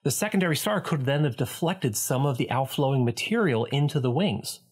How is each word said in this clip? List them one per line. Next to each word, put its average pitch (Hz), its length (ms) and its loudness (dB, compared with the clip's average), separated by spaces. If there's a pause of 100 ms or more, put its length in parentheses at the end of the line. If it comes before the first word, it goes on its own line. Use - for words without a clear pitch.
The 147 80 2
secondary 190 420 2
star 208 260 0
could 143 240 -2
then 143 200 2
have 127 120 0
deflected - 600 -2
some 135 300 0
of 135 100 0
the - 120 -2
outflowing 135 560 0
material 120 600 0
into 143 340 0
the 127 120 2
wings. 147 500 -2 (120)